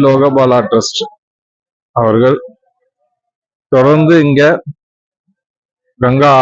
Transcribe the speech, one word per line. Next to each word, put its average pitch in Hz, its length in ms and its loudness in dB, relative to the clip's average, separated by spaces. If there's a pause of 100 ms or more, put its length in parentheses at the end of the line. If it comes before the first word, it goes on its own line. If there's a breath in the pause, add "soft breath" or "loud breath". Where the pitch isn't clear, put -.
லோகபாலா 135 560 0 (100)
ட்ரஸ்ட் - 320 -4 (960)
அவர்கள் 120 380 0 (1400)
தொடர்ந்து 151 400 2 (120)
இங்க 143 180 0 (1600)
கங்கா 135 260 0 (120)